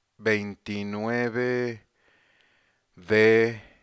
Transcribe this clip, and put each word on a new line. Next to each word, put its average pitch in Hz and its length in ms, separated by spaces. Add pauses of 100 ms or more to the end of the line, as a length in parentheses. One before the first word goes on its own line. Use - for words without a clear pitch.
(180)
veintinueve 110 1700 (1080)
de 110 680 (220)